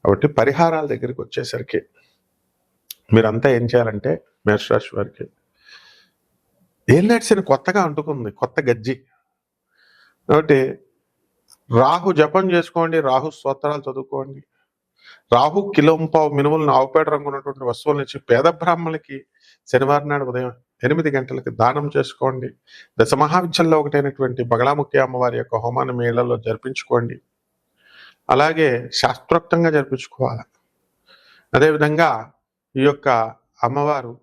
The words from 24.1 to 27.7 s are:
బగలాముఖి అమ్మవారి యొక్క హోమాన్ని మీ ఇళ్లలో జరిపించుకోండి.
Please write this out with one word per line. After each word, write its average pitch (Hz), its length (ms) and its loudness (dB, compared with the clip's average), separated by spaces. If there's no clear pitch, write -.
బగలాముఖి 135 560 0
అమ్మవారి 127 380 -2
యొక్క 117 240 -6
హోమాన్ని 127 340 -4
మీ 120 120 -2
ఇళ్లలో 120 300 -2
జరిపించుకోండి. 117 800 -4